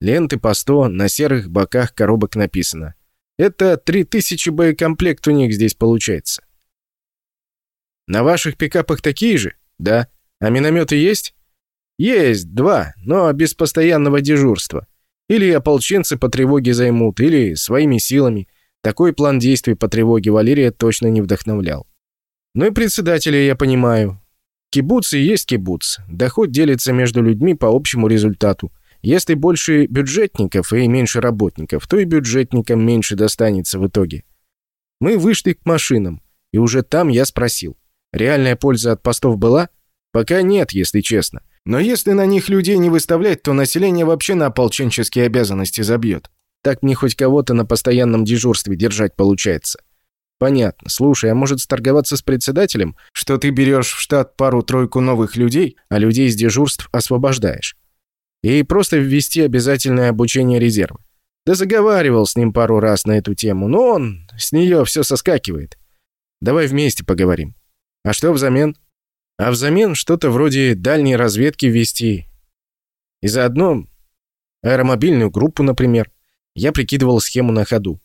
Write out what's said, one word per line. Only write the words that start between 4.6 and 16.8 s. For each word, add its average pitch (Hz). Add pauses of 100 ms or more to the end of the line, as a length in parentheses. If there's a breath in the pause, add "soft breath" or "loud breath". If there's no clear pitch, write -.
у 151
них 135
здесь 107
получается. 113 (1600)
На 101
ваших 160
пикапах 151
такие 190
же? 98 (240)
Да. 113 (320)
А 107
миномёты 151
есть? 185 (600)
Есть 127
два, 123
но 156
без 151
постоянного 156
дежурства. 135 (420)
Или 196
ополченцы 151
по 123
тревоге 127
займут, 117